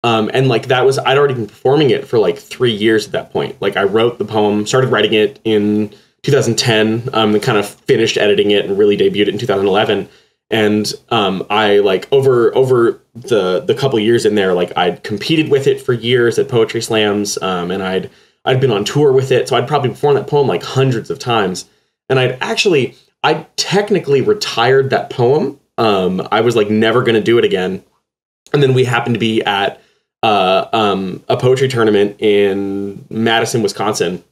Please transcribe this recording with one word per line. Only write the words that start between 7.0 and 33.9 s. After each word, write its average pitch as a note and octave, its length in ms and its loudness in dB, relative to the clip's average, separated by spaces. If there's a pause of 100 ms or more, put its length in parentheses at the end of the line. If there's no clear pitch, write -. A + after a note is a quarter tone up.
um, G#2+ 220 2
and G#2 80 2
kind A2+ 160 0
of G2+ 100 -4
finished A2+ 480 -2
editing G#2 340 2
it G2+ 140 2
and F#2+ 140 -4
really G#2 180 4
debuted G2 240 0
it G#2 80 2
in G2 100 -4
two B2 60 -6
thousand G2 220 0
eleven. G2 420 0 (400)
And, G#2+ 420 0 (200)
um, F#2+ 400 -2
I, G#2 300 2
like, F#2+ 320 0
over, B2+ 440 2
over B2 420 2 (160)
the, F#2 460 -2
the - 140 -2
couple A#2 260 0
years G#2+ 240 2
in G#2 120 2
there, F#2 180 2
like, F2+ 200 -2
I'd F2 280 -2
competed C3+ 480 -2
with C3+ 160 2
it C3+ 160 0
for B2+ 100 -2
years A#2+ 460 0
at G2+ 100 -2
poetry A2+ 320 0
slams, G#2 600 -2
um, F2+ 280 -4
and F#2+ 120 -4
I'd, F#2+ 260 -4 (380)
I'd C3 120 2
been C3 120 2
on G#2 160 0
tour D3 260 2
with C3 180 0
it, A#2+ 180 0
so B2+ 80 0
I'd A#2 120 -2
probably C3+ 220 -2
performed C#3+ 260 0
that G#2 120 -4
poem, C#3+ 180 0
like, F2+ 160 -4
hundreds C3 480 -2
of E2+ 80 -8
times. G2+ 500 -2 (400)
And B2+ 100 2
I'd B2+ 220 0
actually, G3+ 560 0 (260)
I D#3 240 -2 (100)
technically E3 680 0
retired B2 680 0
that - 220 -4
poem. B2 500 0 (160)
Um, F#2+ 560 0
I A2 80 2
was, A#2 160 2
like, G#2 140 2
never A2 320 2
gonna A#2 180 2
do A2+ 160 2
it A2 80 4
again. F#2 400 -2 (680)
And C#3+ 80 2
then C3 100 2
we B2+ 120 2
happened A#2+ 320 -2
to G2 40 -2
be A2 220 0
at, G2 360 -2 (440)
uh, F#2+ 520 0
um, G2 560 -2
a A#2+ 80 0
poetry C3 280 2
tournament G#2 540 0
in G2+ 880 0
Madison, A2+ 540 0
Wisconsin. F#2+ 680 -4